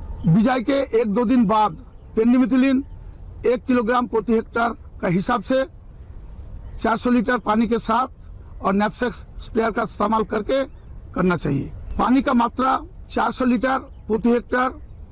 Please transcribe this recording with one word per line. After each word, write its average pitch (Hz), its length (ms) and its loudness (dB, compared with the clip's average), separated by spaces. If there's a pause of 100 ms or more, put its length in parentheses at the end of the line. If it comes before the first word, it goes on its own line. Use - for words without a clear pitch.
(260)
बिजाई 226 360 4
के 269 380 2
एक 240 80 2
दो 214 160 2
दिन 240 220 4
बाद 214 380 2 (340)
pendimethalin 254 640 4 (640)
एक 240 180 2
किलोग्राम 247 420 2
प्रति 226 260 0
हेक्टेयर 226 680 -2
का 196 80 -2
हिसाब 196 340 0
से 262 240 0 (1120)
चार 220 160 2
सौ 247 140 0
लीटर 247 280 2
पानी 220 300 2
के 226 100 2
साथ 233 280 0 (560)
और 190 100 2
Knapsack 214 400 0 (260)
स्प्रेयर 226 320 -2
का 233 120 -2
इस्तेमाल 220 420 0
करके 220 400 0 (480)
करना 175 240 2
चाहिए। 143 360 -2 (260)
पानी 240 240 4
का 285 100 0
मात्रा 247 480 2 (300)
चार 226 220 0
सौ 262 120 -2
लीटर 254 340 2
प्रति 220 520 -2
hectare 247 500 0 (320)